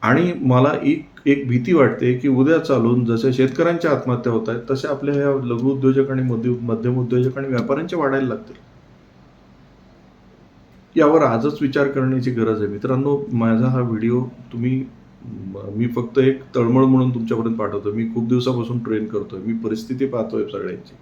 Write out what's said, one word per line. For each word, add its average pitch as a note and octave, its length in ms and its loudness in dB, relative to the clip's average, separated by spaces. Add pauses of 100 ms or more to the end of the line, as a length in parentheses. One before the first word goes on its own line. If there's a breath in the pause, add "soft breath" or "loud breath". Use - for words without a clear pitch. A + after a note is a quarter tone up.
आणि D#3 340 2
मला C3 360 4 (100)
एक, D#3+ 260 0 (180)
एक C#3 220 2
भीती B2 260 0
वाटते B2 400 4
की C3 140 -2
उद्या C3+ 300 4
चालून B2+ 460 2
जसे A#2 280 0
शेतकऱ्यांच्या D#3+ 580 0
आत्महत्या B2 420 -2
होत A2 160 -2
आहेत A#2 120 -4 (100)
तसे C3+ 180 -2
आपल्या C#3+ 260 -2
ह्या C#3 320 0
लघु A#2+ 280 0
उद्योजक C3+ 360 2
आणि C3 120 -2
मध्य-, A#2+ 380 0
मध्यम A#2 380 -2
उद्योजक B2 400 0
आणि C3+ 100 -6
व्यापाऱ्यांच्या C#3 500 -2
वाढायला C3+ 300 0
लागतील. - 280 -8 (2500)
यावर D#3 220 6
आजच C3 380 0
विचार C#3 280 0
करण्याची C3 420 -2
गरज A2 320 0
आहे G#2 100 -4
मित्रांनो. C3 600 -2
माझा A2+ 340 2
हा C3 140 0
व्हिडिओ A#2 400 0 (320)
तुम्ही B2+ 320 -2 (400)
म-, G2+ 520 -12
मी A#2 120 0
फक्त A#2+ 300 -2
एक C3 240 4 (120)
तळमळ B2+ 300 4
म्हणून B2+ 300 4
तुमच्यापर्यंत A2+ 420 -2
पाठवतो. G#2 360 -4
मी A2+ 220 -4
खूप A#2 140 -2
दिवसापासून B2 560 0
ट्रेन G#2+ 220 -2
करतोय, G2 340 -6
मी G#2+ 120 -4
परिस्थिती A2+ 540 -4
पाहतोय A2 380 -2
सगळ्यांची. F#2+ 580 -10